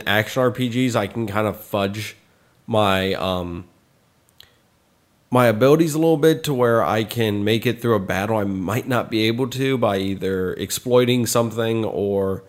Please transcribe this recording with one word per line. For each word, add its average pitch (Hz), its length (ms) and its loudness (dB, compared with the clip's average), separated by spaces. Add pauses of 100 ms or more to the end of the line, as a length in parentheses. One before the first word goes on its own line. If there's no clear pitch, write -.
action 107 360 0
R 123 80 2
P 127 180 -2
Gs, 123 260 0
I 104 120 0
can 113 200 -6
kind 107 200 0
of 101 120 -4
fudge 104 560 -4 (520)
my, 95 480 2
um, 90 500 -4 (1700)
my 123 160 4
abilities 143 460 4
a 156 60 -2
little 160 180 4
bit 160 280 2
to 151 80 -2
where 117 300 2
I 104 200 0
can 104 400 -2
make 107 220 0
it 117 160 -2
through 117 140 2
a 104 40 2
battle 98 380 -2
I 104 80 0
might 98 420 -4
not 120 220 -2
be 110 180 0
able 117 220 0
to 135 280 -2
by 107 200 0
either 95 560 -4
exploiting 123 720 0
something 113 580 -2
or 98 640 -2